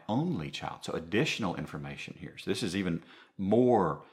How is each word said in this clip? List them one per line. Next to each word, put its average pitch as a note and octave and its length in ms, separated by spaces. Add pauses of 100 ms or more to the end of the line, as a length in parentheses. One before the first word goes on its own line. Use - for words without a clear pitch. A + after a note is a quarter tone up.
only A#2+ 400
child.'" - 360
So - 80
additional F#2+ 640
information C#2+ 640
here. - 200
So - 100
this G2 140
is F2+ 120
even F2+ 280 (340)
more G2+ 640 (120)